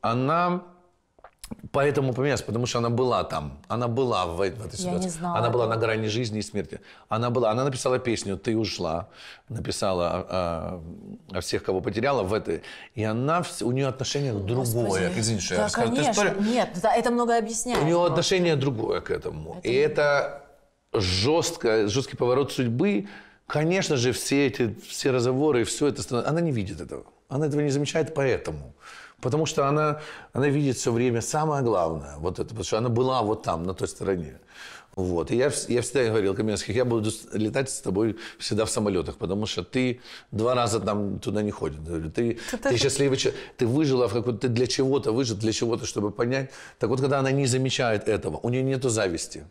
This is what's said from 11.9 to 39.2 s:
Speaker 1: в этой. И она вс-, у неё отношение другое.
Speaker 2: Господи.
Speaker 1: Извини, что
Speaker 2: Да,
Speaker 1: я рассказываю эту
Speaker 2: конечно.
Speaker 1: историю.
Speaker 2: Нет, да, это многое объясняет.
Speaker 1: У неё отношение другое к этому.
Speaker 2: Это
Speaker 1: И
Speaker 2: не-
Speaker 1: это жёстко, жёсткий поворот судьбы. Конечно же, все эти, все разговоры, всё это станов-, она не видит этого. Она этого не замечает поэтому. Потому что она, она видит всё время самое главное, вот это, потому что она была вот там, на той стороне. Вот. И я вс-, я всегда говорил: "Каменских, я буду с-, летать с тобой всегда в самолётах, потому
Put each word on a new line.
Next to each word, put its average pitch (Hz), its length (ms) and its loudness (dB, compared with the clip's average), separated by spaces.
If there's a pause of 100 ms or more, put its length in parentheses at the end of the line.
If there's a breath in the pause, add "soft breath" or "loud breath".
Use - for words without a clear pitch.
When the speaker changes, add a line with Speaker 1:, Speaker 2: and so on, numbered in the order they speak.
Speaker 1:
в 92 100 0
этой. 95 280 -2 (340 loud breath)
И 107 80 -2
она 127 380 0
вс-, - 220 -6
у 120 80 0
неё 135 160 0
отношение 131 460 -2
другое. 117 520 0
Speaker 2:
Господи. 95 340 0
Speaker 1:
Извини, 110 200 0
что 92 160 -2
Speaker 2:
Да, - 0 -
Speaker 1:
я 87 80 2
рассказываю 233 320 0
эту 277 80 2
Speaker 2:
конечно. 208 180 2
Speaker 1:
историю. 202 320 2
Speaker 2:
Нет, 226 160 2 (120)
да, 214 140 4
это 240 160 2
многое 233 280 2
объясняет. 226 420 -2
Speaker 1:
У 147 40 2
неё 170 180 4
отношение 170 520 2
другое 113 460 0
к - 80 -12
этому. 80 500 -6
Speaker 2:
Это - 80 -4
Speaker 1:
И 117 40 2
Speaker 2:
не- 127 60 4
Speaker 1:
это 147 680 2 (500)
жёстко, 110 960 2
жёсткий 127 300 -2
поворот 127 340 2
судьбы. 180 560 2 (400 loud breath)
Конечно 160 500 2
же, 123 140 4
все 139 360 2
эти, 117 280 0 (120)
все - 240 0
разговоры, 127 520 4
всё 143 240 0
это 127 140 -2
станов-, 117 260 -2
она 160 140 2
не 170 100 0
видит 98 300 -4
этого. 71 220 -10 (260)
Она 147 180 0
этого 147 140 0
не 147 100 2
замечает 147 420 0
поэтому. 87 600 -2 (480 loud breath)
Потому 147 240 0
что 147 220 0
она, 151 340 2 (320 loud breath)
она 135 160 2
видит 139 260 2
всё - 160 0
время 117 300 2
самое 151 420 0
главное, 82 540 0
вот 85 220 -4
это, - 100 -4
потому 110 140 -6
что 110 140 0
она 123 120 0
была 127 320 2
вот 107 220 0
там, 82 200 -2
на 92 100 -4
той 95 140 -4
стороне. 90 520 -4 (560 loud breath)
Вот. 90 360 0
И 117 60 2
я 127 120 4
вс-, - 200 -6
я 117 120 2
всегда 127 280 0
говорил: 98 260 2
"Каменских, 107 400 -2
я 127 100 4
буду 113 240 0
с-, - 240 -10
летать 110 360 0
с - 120 -6
тобой 104 360 0 (200 loud breath)
всегда 110 280 -2
в - 40 -4
самолётах, 101 460 0
потому 101 300 -4